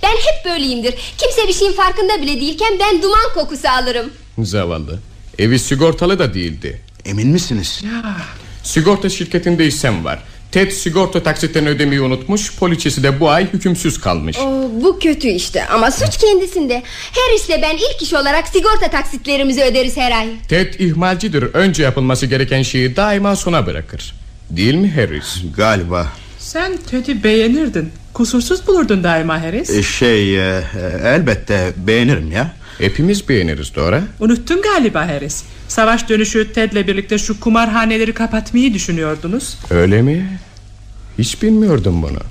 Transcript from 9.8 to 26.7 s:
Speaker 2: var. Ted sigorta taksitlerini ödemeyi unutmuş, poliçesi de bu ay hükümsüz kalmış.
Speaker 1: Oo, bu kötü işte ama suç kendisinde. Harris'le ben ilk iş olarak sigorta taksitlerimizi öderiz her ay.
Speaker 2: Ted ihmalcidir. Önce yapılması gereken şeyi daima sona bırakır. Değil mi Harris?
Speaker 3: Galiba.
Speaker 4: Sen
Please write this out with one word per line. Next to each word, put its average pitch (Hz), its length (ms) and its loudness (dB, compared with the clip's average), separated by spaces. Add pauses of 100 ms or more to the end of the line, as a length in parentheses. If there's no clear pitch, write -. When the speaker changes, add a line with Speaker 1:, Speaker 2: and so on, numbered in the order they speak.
Speaker 2:
var. 67 180 -6 (280)
Ted 190 200 2
sigorta 180 520 0
taksitlerini 156 460 0
ödemeyi 139 320 2
unutmuş, 131 540 -2
poliçesi 160 480 0
de 135 160 2
bu 160 100 4
ay 175 240 2
hükümsüz 170 480 0
kalmış. 80 360 -2
Speaker 1:
Oo, 269 320 -2 (140)
bu 359 160 4
kötü 302 280 0
işte 180 400 -2
ama 226 240 2
suç - 260 -2
kendisinde. 359 680 2 (280)
Harris'le 453 500 2
ben 311 160 0
ilk 466 240 -2
iş 330 120 -4
olarak 294 340 0
sigorta 415 420 4
taksitlerimizi 277 760 0
öderiz 254 340 2
her 247 140 0
ay. 226 160 0 (220)
Speaker 2:
Ted 180 300 0
ihmalcidir. 180 640 0
Önce 165 400 2
yapılması 131 420 0
gereken 131 360 0
şeyi 127 340 0
daima 202 400 2
sona 165 300 0
bırakır. - 500 -8 (340)
Değil 101 260 2
mi 190 200 2
Harris? 80 400 -2 (220)
Speaker 3:
Galiba. 90 500 0 (320)
Speaker 4:
Sen 359 380 -6 (140)